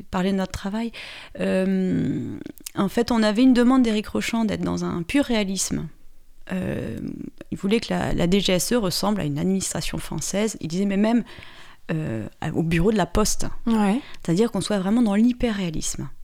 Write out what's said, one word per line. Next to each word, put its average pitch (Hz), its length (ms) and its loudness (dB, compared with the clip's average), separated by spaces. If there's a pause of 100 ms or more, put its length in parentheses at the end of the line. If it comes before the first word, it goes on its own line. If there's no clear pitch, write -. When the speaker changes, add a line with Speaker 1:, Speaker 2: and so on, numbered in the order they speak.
Speaker 1:
parler 190 220 0
de 196 60 0
notre 190 160 -2
travail. 220 380 -6 (480)
Euh, 185 960 0 (400)
en 196 140 2
fait, 233 220 0
on 226 100 4
avait 214 220 4
une 262 100 8
demande 247 300 6
d'Éric 214 240 0
Rochant 226 360 -2
d'être 180 200 0
dans 175 220 -2
un 170 180 -2
pur 277 200 2
réalisme. 190 640 -2 (640)
Euh, - 460 -4 (540)
il 160 60 -6
voulait 208 220 2
que - 140 -4
la, 175 200 0
la 165 140 2
D 196 120 4
G 190 140 2
S 180 200 0
E 240 40 2
ressemble 196 440 0
à - 20 -2
une 147 140 -2
administration 185 600 -2
française. 202 640 -4
Il 165 60 -6
disait, 180 180 -2
mais 196 120 0
même, 220 260 4 (680)
euh, 113 340 -4 (160)
à, 143 80 -4
au 160 140 0
bureau 165 280 2
de 220 60 2
la 175 80 2
Poste. - 400 2 (220)
Speaker 2:
Ouais. 220 340 2 (220)
Speaker 1:
C'est-à-dire 196 280 2
qu'on 294 100 -2
soit 208 180 0
vraiment 208 240 2
dans 202 120 2
l'hyper-réalisme. 202 920 0 (140)